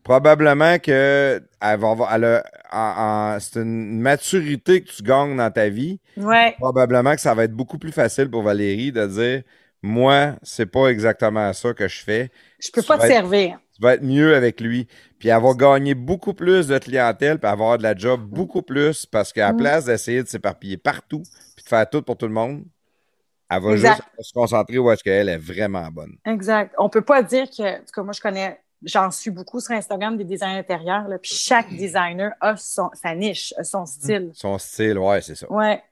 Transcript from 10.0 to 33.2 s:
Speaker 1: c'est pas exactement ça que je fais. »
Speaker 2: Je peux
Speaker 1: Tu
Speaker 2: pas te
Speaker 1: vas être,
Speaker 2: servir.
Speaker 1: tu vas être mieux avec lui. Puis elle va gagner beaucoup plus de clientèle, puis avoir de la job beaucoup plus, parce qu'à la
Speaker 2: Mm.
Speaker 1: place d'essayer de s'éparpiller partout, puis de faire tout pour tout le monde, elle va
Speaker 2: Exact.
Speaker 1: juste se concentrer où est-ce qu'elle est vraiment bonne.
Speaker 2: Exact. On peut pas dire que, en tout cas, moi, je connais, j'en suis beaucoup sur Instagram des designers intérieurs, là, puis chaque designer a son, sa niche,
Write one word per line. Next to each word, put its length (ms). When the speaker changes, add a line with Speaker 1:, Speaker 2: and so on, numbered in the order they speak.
Speaker 1:
c'est 220
pas 240
exactement 640
ça 220
que 140
je 140
fais. » 280
Speaker 2:
Je 100
peux 100
Speaker 1:
Tu 60
Speaker 2:
pas 100
te 60
Speaker 1:
vas 60
être, 40
Speaker 2:
servir. 460
Speaker 1:
tu 80
vas 120
être 80
mieux 320
avec 280
lui. 240
Puis 100
elle 140
va 100
gagner 420
beaucoup 380
plus 340
de 120
clientèle, 600
puis 120
avoir 260
de 60
la 120
job 280
beaucoup 400
plus, 420
parce 300
qu'à 140
la 40
Speaker 2:
Mm. 60
Speaker 1:
place 260
d'essayer 380
de 60
s'éparpiller 500
partout, 440
puis 60
de 60
faire 220
tout 100
pour 160
tout 100
le 60
monde, 300
elle 100
va 100
Speaker 2:
Exact. 240
Speaker 1:
juste 120
se 40
concentrer 460
où 140
est-ce 100
qu'elle 260
est 80
vraiment 540
bonne. 220
Speaker 2:
Exact. 540
On 100
peut 140
pas 200
dire 280
que, 120
en 180
tout 120
cas, 100
moi, 100
je 80
connais, 400
j'en 260
suis 220
beaucoup 280
sur 120
Instagram 440
des 80
designers 340
intérieurs, 500
là, 100
puis 160
chaque 360
designer 600
a 160
son, 380
sa 200
niche, 440